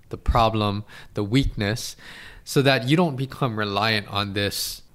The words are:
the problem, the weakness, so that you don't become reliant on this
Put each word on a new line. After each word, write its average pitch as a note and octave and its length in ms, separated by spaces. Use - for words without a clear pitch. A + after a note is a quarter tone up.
the - 100
problem, G#2+ 640
the G#2+ 80
weakness, A2 720
so - 180
that B2+ 280
you D3 80
don't E3+ 180
become C3 420
reliant G#2 520
on G2+ 240
this - 500